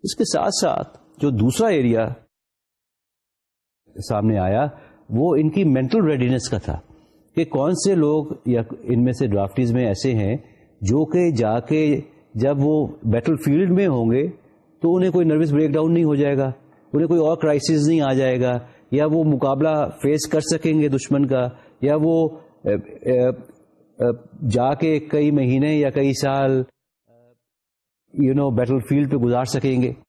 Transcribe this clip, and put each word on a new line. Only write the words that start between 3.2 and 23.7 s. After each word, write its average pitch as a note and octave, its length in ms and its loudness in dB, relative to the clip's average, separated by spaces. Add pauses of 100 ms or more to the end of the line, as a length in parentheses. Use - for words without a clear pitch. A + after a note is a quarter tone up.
سامنے G#2+ 300 0
آیا G2+ 280 0 (440)
وہ C#3 260 0
ان D#3 140 2
کی G3 140 0
مینٹل C3+ 400 2
ریڈینس C3 440 0
کا G#2 100 -4
تھا - 200 -6 (560)
کہ E3 100 0
کون D#3+ 300 -2
سے G3 200 0
لوگ D3+ 320 0 (200)
یا A#2+ 160 0 (200)
ان A#2+ 220 2
میں B2+ 80 2
سے C3 140 -2
ڈرافٹیز G2+ 460 0
میں B2 140 0
ایسے A2+ 280 -2
ہیں G#2+ 220 0 (440)
جو A#2+ 240 0
کہ E3+ 260 0
جا A2+ 300 0
کے D3+ 400 0 (340)
جب C3+ 260 0
وہ D3+ 260 2 (160)
بیٹل A#2 340 0
فیلڈ D#3+ 340 0
میں F#3+ 160 2
ہوں A#2+ 240 0
گے C#3 180 0 (520)
تو E3+ 160 2
انہیں F#3 140 2
کوئی F3 160 2
نروس D#3 260 2
بریک D3+ 180 2
ڈاؤن D#3+ 240 2
نہیں E3+ 100 2
ہو D3+ 100 2
جائے C#3+ 220 0
گا، C3 160 -2 (400)
انہیں D#3+ 160 0
کوئی E3+ 120 2
اور D#3+ 160 2
کرائسس D3+ 520 0
نہیں D#3+ 120 2
آ C3+ 120 0
جائے C3 280 0
گا، B2 180 0 (320)
یا D3 160 0
وہ D#3 180 0
مقابلہ C#3+ 640 0 (140)
فیس D3 260 0
کر D#3 120 0
سکیں D#3 400 0
گے D3 80 2
دشمن C#3 380 0
کا، B2+ 220 0 (320)
یا D3 200 2
وہ، E3 280 2 (360)
اے، G2+ 100 0
اے، B2 540 -2
اے، - 840 -6 (360)